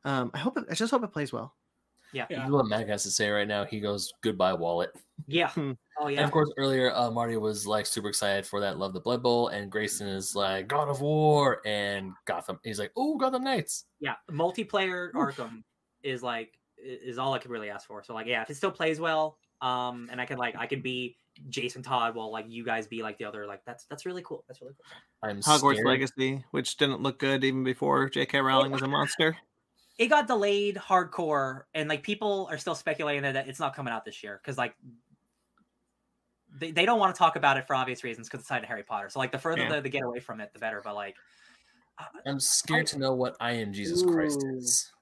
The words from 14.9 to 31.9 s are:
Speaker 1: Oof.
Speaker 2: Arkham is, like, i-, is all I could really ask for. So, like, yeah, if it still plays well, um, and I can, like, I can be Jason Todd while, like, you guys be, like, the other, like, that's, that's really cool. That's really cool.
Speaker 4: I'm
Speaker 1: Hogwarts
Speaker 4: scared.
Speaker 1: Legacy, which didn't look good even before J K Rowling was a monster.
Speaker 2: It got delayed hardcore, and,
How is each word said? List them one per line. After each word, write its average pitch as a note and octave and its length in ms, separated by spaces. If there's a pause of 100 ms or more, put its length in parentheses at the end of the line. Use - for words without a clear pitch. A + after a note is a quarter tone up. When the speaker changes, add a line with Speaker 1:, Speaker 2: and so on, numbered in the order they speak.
Speaker 1:
Oof. C#3 260
Speaker 2:
Arkham A2+ 260 (400)
is, B2+ 220
like, A#2 340 (220)
i-, - 80
is B2+ 320
all C3+ 160
I - 20
could B2 140
really G#2+ 180
ask G2+ 180
for. G#2+ 160
So, A#2+ 120
like, A2 100
yeah, A#2 160
if A2+ 80
it D3 60
still F#3+ 160
plays D#3+ 280
well, D#3 380 (240)
um, B2 500
and B2 80
I B2 60
can, B2+ 140
like, A#2 180
I A#2 80
can C3+ 160
be B2+ 340 (340)
Jason B2+ 340
Todd A#2 320
while, A2 160
like, A2 180
you A#2 160
guys A2+ 220
be, A2+ 160
like, G#2 160
the A2+ 60
other, G#2 200
like, G2+ 200
that's, A#2+ 200
that's C#3+ 220
really F3+ 160
cool. C#3+ 240
That's B2+ 140
really C3+ 120
cool. - 560
Speaker 4:
I'm G2+ 120
Speaker 1:
Hogwarts C#3+ 320
Speaker 4:
scared. A2 120
Speaker 1:
Legacy, C3 680
which - 260
didn't C3+ 260
look C3+ 160
good C3+ 240
even C3 200
before C3+ 460
J C#3 160
K C#3 140
Rowling C3+ 320
was C3+ 100
a C3+ 60
monster. C#3+ 500 (600)
Speaker 2:
It A#3 100
got C4+ 200
delayed G3+ 500
hardcore, D#3 840 (100)
and, D3+ 160